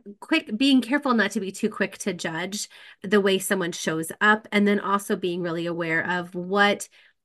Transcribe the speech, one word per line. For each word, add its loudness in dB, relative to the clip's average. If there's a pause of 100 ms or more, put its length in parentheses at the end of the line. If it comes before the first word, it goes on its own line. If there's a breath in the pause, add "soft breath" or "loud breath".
(200)
quick, -2
being 6
careful 0
not 2
to -2
be -6
too -2
quick -4
to -4
judge -6 (340 loud breath)
the 4
way 2
someone -2
shows -4
up, 4
and 4
then 4
also -2
being -4
really -4
aware -2
of -4
what, 2 (360 soft breath)